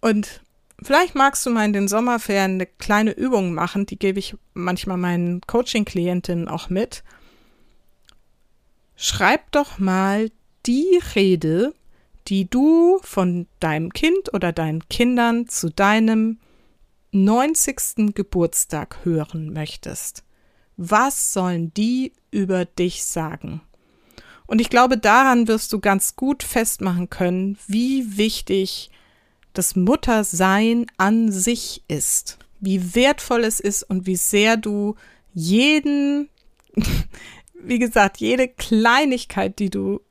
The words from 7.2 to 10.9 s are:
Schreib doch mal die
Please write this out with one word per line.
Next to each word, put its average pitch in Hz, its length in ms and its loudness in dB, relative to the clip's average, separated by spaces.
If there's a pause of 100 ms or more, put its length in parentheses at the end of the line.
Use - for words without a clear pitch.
Schreib - 560 0
doch - 280 -2
mal 196 520 0 (340)
die 330 340 2 (160)